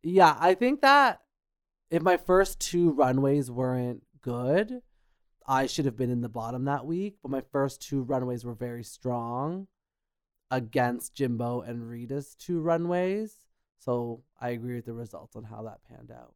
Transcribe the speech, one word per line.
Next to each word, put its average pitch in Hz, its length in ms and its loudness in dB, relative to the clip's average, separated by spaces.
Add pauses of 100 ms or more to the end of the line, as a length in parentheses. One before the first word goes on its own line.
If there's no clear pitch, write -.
Yeah, 175 380 8
I 180 160 6
think 262 260 0
that 277 400 6 (680)
if 165 120 0
my 180 160 4
first 190 420 2
two 175 320 2
runways 135 600 2
weren't 123 520 -4 (180)
good, 156 600 -2 (680)
I 135 200 2
should 143 180 -2
have 120 100 0
been 123 140 -2
in 120 120 -2
the 120 80 -6
bottom 120 360 -6
that 139 200 -2
week. 190 360 -6
But 131 100 -10
my 135 100 -4 (100)
first 139 300 -2
two 135 200 -4
runways 127 420 -4
were 120 120 -10
very 120 280 -10
strong 127 840 -6 (840)
against 123 640 -2
Jimbo 120 480 -2
and 117 280 -10
Rita's 120 460 -10
two 170 240 -6
runways. 175 840 -2 (420)
So 120 400 -4 (160)
I 123 100 -6
agree 120 260 -6
with 117 100 -10
the 117 80 -10
results 110 420 -14
on 110 80 -14
how 110 200 -14
that 110 160 -16 (100)
panned 120 220 -20
out. 120 240 -20